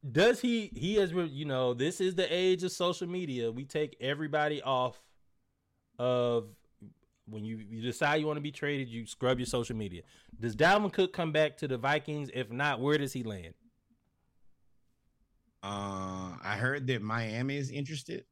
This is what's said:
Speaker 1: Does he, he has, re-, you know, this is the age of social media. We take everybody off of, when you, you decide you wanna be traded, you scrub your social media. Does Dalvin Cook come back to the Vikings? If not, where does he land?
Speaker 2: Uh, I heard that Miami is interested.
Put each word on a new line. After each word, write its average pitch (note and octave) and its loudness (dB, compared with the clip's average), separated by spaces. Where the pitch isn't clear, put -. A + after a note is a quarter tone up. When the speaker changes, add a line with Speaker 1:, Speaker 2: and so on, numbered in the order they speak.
Speaker 1:
Does A3 6
he, A#3 0
he F#3 -2
has, G3 4
re-, F3 0
you C#3+ -6
know, B2+ 2
this D3 0
is F#3 2
the F3+ 2
age F#3 4
of F3+ -2
social F3+ 0
media. C#3+ -2
We C3 -8
take D3+ -2
everybody D3+ 0
off B2+ 0
of, B2 2
when G#2+ -8
you, A2 -6
you A2 -10
decide C#3+ 2
you D#3 2
wanna D3+ -2
be D3 -6
traded, C#3+ -4
you A#2 -8
scrub B2+ 0
your B2 -2
social A#2+ -2
media. F#2 -6
Does A2+ -2
Dalvin F#3+ 6
Cook F#3 2
come E3 -2
back D3+ 4
to D3+ -4
the C3 -2
Vikings? D3 -2
If A#2+ -4
not, C3 0
where D3 4
does C#3+ 0
he B2 -6
land? F2+ -8
Speaker 2:
Uh, F#2+ -4
I G2+ -2
heard C3 0
that B2 0
Miami A#2 -2
is C3+ -4
interested. C#3+ -8